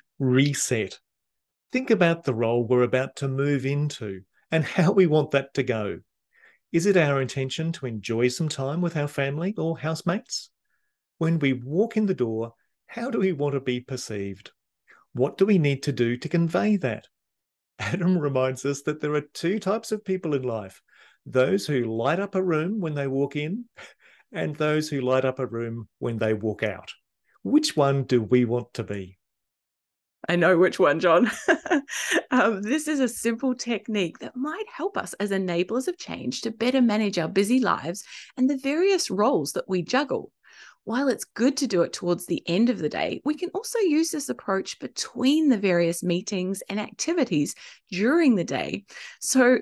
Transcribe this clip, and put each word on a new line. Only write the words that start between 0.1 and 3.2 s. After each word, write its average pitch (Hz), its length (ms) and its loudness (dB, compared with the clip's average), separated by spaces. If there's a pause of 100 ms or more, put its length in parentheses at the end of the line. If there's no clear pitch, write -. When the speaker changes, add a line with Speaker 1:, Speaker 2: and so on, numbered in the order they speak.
Speaker 1:
reset. 131 800 0 (760)
Think 254 180 -2
about 170 340 2
the 127 100 -2
role 117 320 0
we're 123 180 4
about 127 320 -2
to 139 120 -4